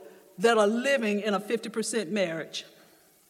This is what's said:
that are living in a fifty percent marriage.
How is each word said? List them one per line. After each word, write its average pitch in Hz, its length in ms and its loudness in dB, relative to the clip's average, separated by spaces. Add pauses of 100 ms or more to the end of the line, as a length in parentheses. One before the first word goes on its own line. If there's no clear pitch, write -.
(380)
that 226 200 4
are 208 100 6
living 233 520 0
in 202 140 -2
a 190 60 0
fifty 226 280 -4
percent 214 440 -4
marriage. 170 540 -4 (640)